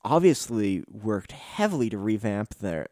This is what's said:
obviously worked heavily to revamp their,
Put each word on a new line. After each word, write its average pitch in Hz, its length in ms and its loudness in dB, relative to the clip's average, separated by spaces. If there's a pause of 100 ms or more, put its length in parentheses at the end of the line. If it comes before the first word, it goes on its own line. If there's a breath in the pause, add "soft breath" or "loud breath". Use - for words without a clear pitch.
obviously 117 840 4
worked 104 420 -4
heavily 175 560 -2
to 107 80 -4
revamp 104 600 -2
their, 85 360 -4